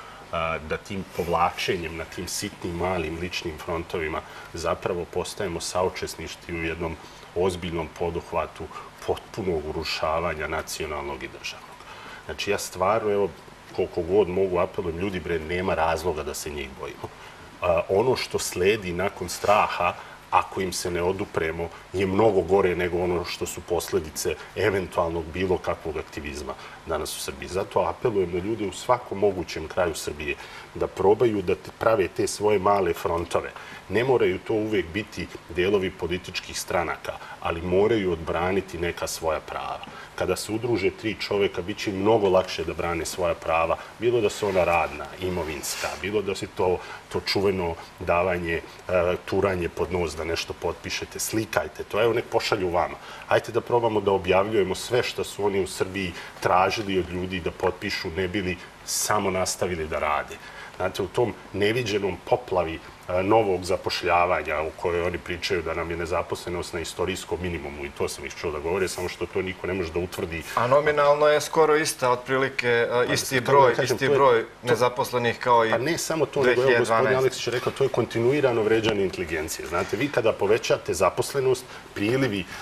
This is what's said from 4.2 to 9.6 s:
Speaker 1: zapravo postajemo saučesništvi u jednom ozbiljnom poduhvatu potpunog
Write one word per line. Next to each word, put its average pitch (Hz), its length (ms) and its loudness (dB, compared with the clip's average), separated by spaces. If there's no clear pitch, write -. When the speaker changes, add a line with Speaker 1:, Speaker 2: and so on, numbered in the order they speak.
Speaker 1:
zapravo 85 520 -2
postajemo 85 560 -4
saučesništvi 90 1000 -4
u 82 40 -4
jednom 80 320 -4
ozbiljnom 87 500 -2
poduhvatu 82 680 -4
potpunog 85 640 -2